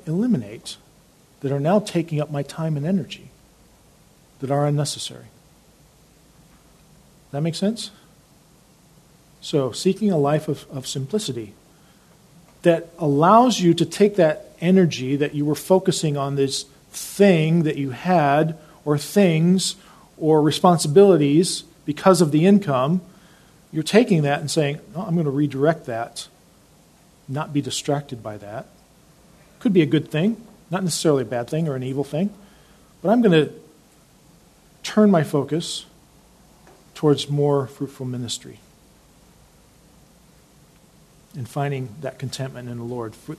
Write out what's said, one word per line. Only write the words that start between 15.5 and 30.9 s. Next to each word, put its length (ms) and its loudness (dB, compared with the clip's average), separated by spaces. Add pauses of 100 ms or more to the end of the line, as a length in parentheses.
focusing 600 0
on 180 -4
this 300 -2 (260)
thing 760 2
that 120 -2
you 140 -6
had, 640 0 (280)
or 140 0
things, 800 2 (400)
or 260 4
responsibilities 1200 4 (220)
because 360 2
of 120 2
the 140 4
income, 540 2 (720)
you're 120 -6
taking 400 4
that 180 0
and 100 -8
saying, 300 -2 (140)
"No, 80 -10
I'm 120 -4
gonna 160 0
redirect 560 0
that, 400 -10 (1040)
not 240 -8
be 80 -2
distracted 640 -6
by 160 -12
that." 280 -14 (920)
Could 140 0
be 80 6
a 40 2
good 240 -2
thing, 320 -2 (280)
not 120 -4
necessarily 400 0